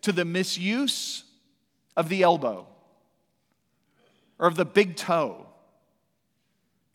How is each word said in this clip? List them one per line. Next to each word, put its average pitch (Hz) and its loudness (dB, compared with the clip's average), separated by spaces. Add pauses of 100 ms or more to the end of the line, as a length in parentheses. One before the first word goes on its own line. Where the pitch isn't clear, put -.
to 208 0
the 175 0
misuse 185 -4 (720)
of 165 0
the 190 2
elbow 131 2 (1700)
or 170 4
of 170 2
the 180 0
big 185 2
toe? 151 -2 (1500)